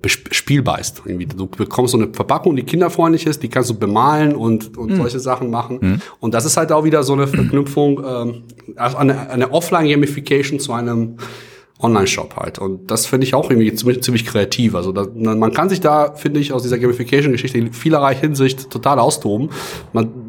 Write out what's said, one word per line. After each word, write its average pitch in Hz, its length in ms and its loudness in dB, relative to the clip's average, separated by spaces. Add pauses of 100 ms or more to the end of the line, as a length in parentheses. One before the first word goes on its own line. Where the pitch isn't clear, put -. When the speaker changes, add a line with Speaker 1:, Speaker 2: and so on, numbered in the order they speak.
Speaker 1:
besp-, - 320 -4
spielbar - 460 0
ist. - 260 -10
Irgendwie, 90 200 -6
du 95 220 -8
bekommst - 440 -2
so 120 60 2
eine 107 160 0
Verpackung, 151 420 0
die 123 80 -2
kinderfreundlich 165 600 2
ist, 151 180 -2
die 117 60 -4
kannst 117 200 0
du 110 80 -4
bemalen 139 580 2
und, 113 420 -2
und 120 140 -4
Speaker 2:
Mhm. 190 60 2
Speaker 1:
solche 135 220 -2
Sachen 123 300 -2
machen. 117 320 -4
Speaker 2:
Mhm. 98 200 2 (200)
Speaker 1:
Und 113 120 -2
das 117 120 0
ist 151 100 0
halt 160 160 2
auch 156 140 4
wieder 151 180 4
so 135 80 0
eine 139 160 2
Verknüpfung, 139 800 2
ähm, 120 360 -6 (340)
also 127 180 -2
eine, 135 340 0
eine 127 220 0
Offline-Gamification 147 1120 0
zu - 100 -6
einem 117 460 -2 (600)
Online-Shop 98 600 0
halt. - 200 -8
Und 95 320 -8
das 113 160 -2
finde 131 220 0
ich - 60 -2
auch - 180 2
irgendwie 113 220 4
ziemlich, 123 280 0
ziemlich 117 240 0
kreativ. 104 500 0
Also 92 180 -2
da, 98 200 -2
man 110 400 0
kann 170 140 2
sich 185 140 0
da, 151 340 4
finde 147 240 -2
ich, 143 140 -2
aus 120 100 -2
dieser 123 160 0
Gamification-Geschichte 127 800 2
in 117 160 0
vielerlei 143 420 2
Hinsicht 135 540 0
total 135 280 0
austoben. 120 520 0 (420)
Man, 113 180 0 (200)